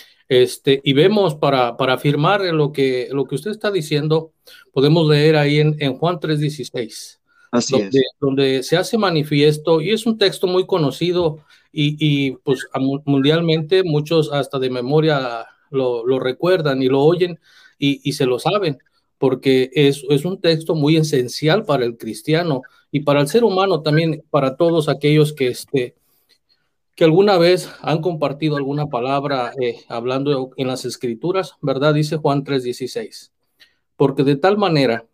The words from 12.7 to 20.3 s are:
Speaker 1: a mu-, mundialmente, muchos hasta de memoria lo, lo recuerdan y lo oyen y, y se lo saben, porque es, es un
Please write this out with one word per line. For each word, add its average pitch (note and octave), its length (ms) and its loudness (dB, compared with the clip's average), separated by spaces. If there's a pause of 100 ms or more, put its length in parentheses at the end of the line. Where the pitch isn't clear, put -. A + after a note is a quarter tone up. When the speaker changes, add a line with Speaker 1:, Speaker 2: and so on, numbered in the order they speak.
Speaker 1:
a C#3 60 -4
mu-, C3+ 280 -2
mundialmente, D#3+ 760 2
muchos D3+ 500 0
hasta C#3 280 -4
de C3 100 -2
memoria C3 760 0 (260)
lo, B2 360 -2
lo C3 120 0
recuerdan C#3 640 -2
y B2+ 60 2
lo C3+ 140 2
oyen F3 380 2 (380)
y, C#3 240 0
y C#3+ 100 -4
se C#3 140 -2
lo B2 120 0
saben, F3 400 -2 (400)
porque C3 560 2
es, C#3+ 340 2
es D3 160 0
un F#3 160 -6